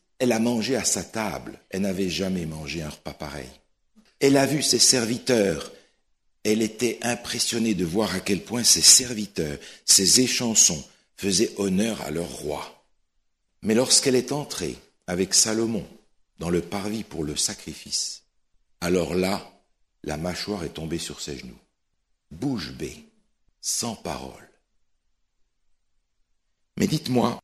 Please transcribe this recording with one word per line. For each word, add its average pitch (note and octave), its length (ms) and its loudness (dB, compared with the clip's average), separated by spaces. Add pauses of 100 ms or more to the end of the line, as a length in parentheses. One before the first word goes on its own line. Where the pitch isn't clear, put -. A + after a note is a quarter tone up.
(200)
elle B2+ 120 4
a A2+ 80 2
mangé A#2 360 0
à G2+ 80 0
sa F#2 200 0
table. F#2+ 560 -8 (100)
Elle F#2+ 120 -2
n'avait F#2+ 280 0
jamais F2+ 360 -2
mangé D#2 360 -8
un D2+ 80 -6
repas D2+ 240 -12
pareil. C#2+ 360 -10 (680)
Elle C#3 160 6
a C#3 100 6
vu C3+ 160 0
ses B2+ 180 2
serviteurs. A2+ 920 2 (720)
Elle G#2+ 180 2
était A2 400 -2
impressionnée A#2 720 0
de F2+ 120 0
voir F2 280 0
à F#2 60 -2
quel F#2+ 240 -2
point A#2 200 -4
ses - 180 4
serviteurs, G#2 760 4 (280)
ses - 360 6
échansons, A2 600 2 (320)
faisaient G2 420 0
honneur G2+ 440 0
à D2 100 -6
leur D#2+ 180 -4
roi. D2 560 -8 (760)
Mais G#2+ 140 2
lorsqu'elle B2+ 400 4
est B2 160 0
entrée F#2 440 -4 (320)
avec F#2 260 0
Salomon A2 520 0 (540)
dans E2 100 -4
le F2 120 2
parvis G2+ 420 -6
pour D#2+ 200 -8
le D2 120 -6
sacrifice, - 880 -6 (580)
alors F2 340 0
là, F#2 360 -2 (520)
la D2+ 140 -4
mâchoire F2+ 460 -6
est C#2+ 120 -8
tombée D#2+ 240 -6
sur - 200 -10
ses C#2+ 180 -8
genoux. B1 200 -16 (720)
Bouche F2+ 400 -4
bée, C2+ 340 -10 (540)
sans - 360 -4
parole. C2+ 540 -10 (2250)
Mais - 100 2
dites-moi, A#2+ 560 0